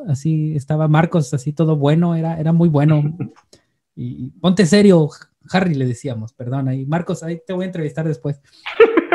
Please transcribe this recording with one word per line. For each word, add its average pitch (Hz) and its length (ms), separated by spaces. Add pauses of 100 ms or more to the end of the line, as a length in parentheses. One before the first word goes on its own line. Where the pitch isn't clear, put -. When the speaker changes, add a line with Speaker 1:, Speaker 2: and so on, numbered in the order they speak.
Speaker 1:
así 156 480
estaba 156 320
Marcos, 156 460
así 147 180
todo 160 240
bueno, 160 400
era, 160 240
era 160 140
muy 170 160
bueno. 151 340
Speaker 2:
<laughs> 147 300 (640)
Speaker 1:
Y, 131 300
y 131 40 (100)
"Ponte 185 260
serio, 180 420 (440)
Harry", 180 240
le 131 100
decíamos, 117 480
perdón, 131 340
ahí, 131 160
"Marcos, 170 380
ahí 165 240
te 190 80
voy 180 80
a 185 60
entrevistar 160 400
después". 151 340 (720)